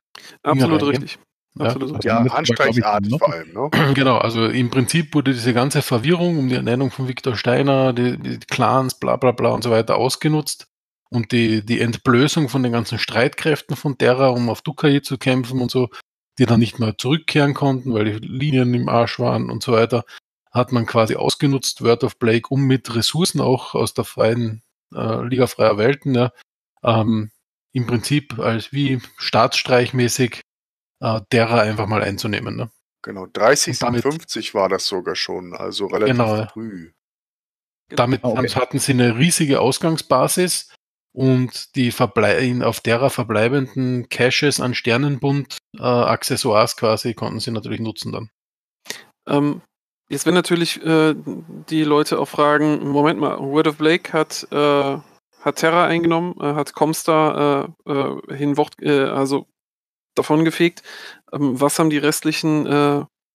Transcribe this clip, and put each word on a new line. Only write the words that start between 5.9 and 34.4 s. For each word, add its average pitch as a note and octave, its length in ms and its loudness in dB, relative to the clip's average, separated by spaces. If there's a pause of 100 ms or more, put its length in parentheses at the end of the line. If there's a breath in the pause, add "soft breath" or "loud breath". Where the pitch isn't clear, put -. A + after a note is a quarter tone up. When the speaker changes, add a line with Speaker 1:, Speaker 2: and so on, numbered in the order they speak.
Speaker 1:
um C3 120 0
die B2+ 60 0
Ernennung B2+ 360 0
von C3 160 -6
Viktor B2+ 280 -4
Steiner, C3+ 580 2
die, B2 240 0
die B2+ 220 -8
Clans, B2+ 600 0
bla, A#2+ 160 0
bla, B2 160 2
bla A#2+ 180 0
und A#2 140 -2
so A#2+ 80 0
weiter A2+ 260 2
ausgenutzt D3 680 -2 (440)
und A#2 220 -4
die, A2+ 340 2
die A#2 160 0
Entblößung B2+ 680 2
von C3+ 120 0
den B2 100 0
ganzen A#2 280 -2
Streitkräften D3 760 0
von C#3 220 -4
Terra, B2+ 300 4
um A#2+ 200 2
auf A2 140 -4
Dukai C#3+ 380 2
zu C#3 180 -8
kämpfen B2+ 420 -2
und B2 120 -2
so, B2+ 180 0 (480 loud breath)
die C3 80 4
dann A2+ 140 4
nicht A#2 180 0
mehr A2 200 -2
zurückkehren C#3+ 580 0
konnten, C3 400 -2
weil G#2+ 100 2
die A2 220 -4
Linien B2+ 480 0
im A#2+ 120 0
Arsch A#2 320 0
waren B2 300 -2
und A#2+ 140 -8
so - 80 -4
weiter, A2+ 340 2 (460 loud breath)
hat B2 200 0
man A#2 140 2
quasi A2+ 300 2
ausgenutzt, - 680 -2
Word A#2 200 2
of - 160 -4
Blake, A2+ 300 2
um C3+ 160 0
mit C3 300 0
Ressourcen D3+ 460 0
auch B2+ 320 -2
aus - 220 -2
der A#2 100 -2
freien, A2+ 560 -2 (320)
äh, A#2+ 320 -4
Liga B2 220 2
freier A2 300 2
Welten, C3+ 360 0
ja, B2 180 2 (520 soft breath)
ähm, A2 480 0 (420)
im B2 140 -2
Prinzip B2 520 -2
als A2+ 320 -4
wie C3+ 300 -2 (160)
staatsstreichmäßig, B2 1200 0 (600)
äh, A2 280 -2
Terra A2+ 320 4
einfach G#2+ 260 -2
mal G#2 160 0
einzunehmen, G#2 520 -4
ne? A2+ 140 -8 (320)
Speaker 4:
Genau, G2 220 -12
Speaker 1:
Und F#2 140 -12
damit - 0 -
Speaker 4:
dreißig B2 400 2
siebenundfünfzig A#2+ 760 -4